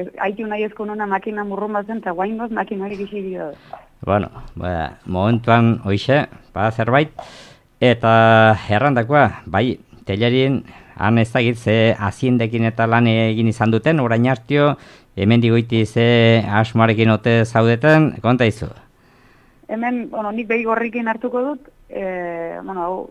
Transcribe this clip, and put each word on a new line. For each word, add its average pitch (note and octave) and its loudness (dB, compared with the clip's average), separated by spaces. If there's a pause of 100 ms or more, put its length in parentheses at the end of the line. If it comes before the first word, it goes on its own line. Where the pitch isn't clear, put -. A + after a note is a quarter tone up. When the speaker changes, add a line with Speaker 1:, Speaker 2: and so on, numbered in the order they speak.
(200)
Speaker 1:
aitu G#3 -6
nahi G#3 -6
ezko G#3+ -8
nuna G#3 -8
makina G3+ -6
burrun G3+ -8
bat G3+ -6
zen, A3+ -10
eta F#3+ -8
guain F#3+ -6
goz A#3 -10
makina G3 -8
hori G3+ -10
gixi G3+ -10
dio. F3 -10 (500)
Speaker 2:
Bueno, G2+ -2 (260)
ba, E2 -6 (100)
momentuan A2+ 2
hoixe, A2 0 (300)
ba, G#2 -2
zerbait, A#2+ 0 (720)
eta A2+ 6 (120)
errandakoa, B2 2
bai, G2 -2 (280)
Tellerien, B2+ 0 (340)
han A2 2
ez A2+ 2
dakit A#2+ 0
ze A2 2
haziendekin A2+ -2
eta A2+ 0
lan A#2+ 4
egin A2+ 2
izan A2 0
duten, C#3+ 0
orain A#2 0
hartio, C#3 0 (380)
hemendik A2+ 4
goiti A2+ 2
ze A#2 0 (420)
asmoarekin A2+ 2
ote A2+ 0 (100)
zaudeten, A#2+ 2
konta A#2+ 2
izu. G2 -2 (1000)
Speaker 1:
Hemen, A#3 -6
bueno, G#3+ -6
nik A3 -8
behi A3+ -2
gorrikin A3+ -4
hartuko A#3 -4
dut, C#4+ -6 (220)
eh, F3 -8
bueno, F#3+ -8
hau, F#3 -8